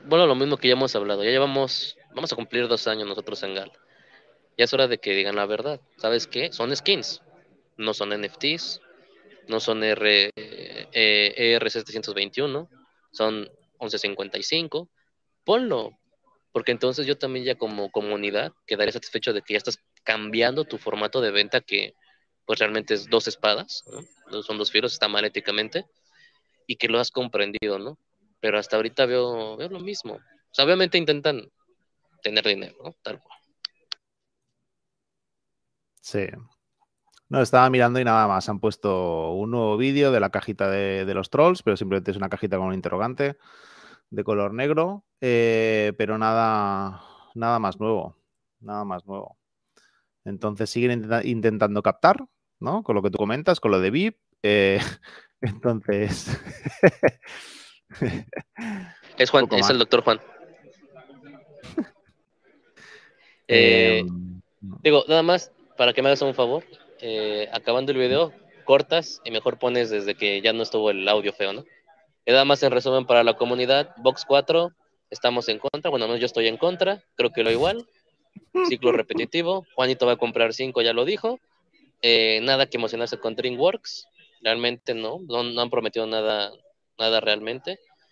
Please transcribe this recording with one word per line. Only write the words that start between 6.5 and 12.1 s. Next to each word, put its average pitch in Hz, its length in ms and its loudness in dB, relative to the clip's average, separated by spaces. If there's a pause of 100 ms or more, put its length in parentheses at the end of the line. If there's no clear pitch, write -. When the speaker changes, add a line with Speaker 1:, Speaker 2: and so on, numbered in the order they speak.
Speaker 1:
Son 120 220 -4
skins. - 460 -2 (540)
No 110 180 -4
son 104 200 -4
N 104 140 -4
F - 100 -16
Ts. - 440 -6 (680)
No 113 120 -2
son 110 240 -2
R, 104 520 2
eh, 107 580 -16
E 110 600 2
R 113 160 0
C 113 100 -4
setecientos 107 340 -10